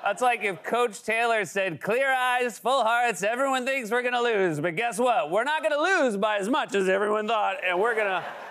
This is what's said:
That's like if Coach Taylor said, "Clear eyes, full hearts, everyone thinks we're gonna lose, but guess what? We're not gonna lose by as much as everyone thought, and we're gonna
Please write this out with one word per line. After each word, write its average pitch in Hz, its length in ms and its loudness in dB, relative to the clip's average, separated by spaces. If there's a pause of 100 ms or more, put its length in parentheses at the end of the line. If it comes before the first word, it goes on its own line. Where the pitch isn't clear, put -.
That's 202 160 -2
like 233 240 0
if 190 180 -4
Coach 240 400 -2
Taylor 226 400 0
said, 180 380 -4
"Clear 262 320 0
eyes, 247 440 0
full 247 280 0
hearts, 233 380 2
everyone 254 420 0
thinks 262 260 -2
we're 247 100 2
gonna 247 200 0
lose, 190 400 2
but 165 160 -2
guess 226 200 -2
what? 208 340 2
We're 214 120 2
not 302 180 0
gonna 302 160 0
lose 302 380 2
by 208 220 0
as 196 100 -2
much 240 280 -2
as 190 120 2
everyone 208 400 0
thought, 202 340 0
and 180 160 0
we're 226 160 2
gonna 196 300 0 (280)